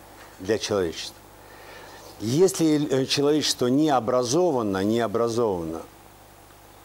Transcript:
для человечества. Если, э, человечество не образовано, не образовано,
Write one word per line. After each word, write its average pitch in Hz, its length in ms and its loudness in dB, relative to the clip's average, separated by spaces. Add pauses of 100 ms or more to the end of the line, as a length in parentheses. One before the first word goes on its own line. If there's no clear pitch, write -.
(400)
для 95 160 0
человечества. 95 600 -4 (1040)
Если, 151 720 2
э, 135 140 2
человечество 143 600 0
не 147 240 4
образовано, 123 920 2
не 113 160 2
образовано, 107 840 -2 (1040)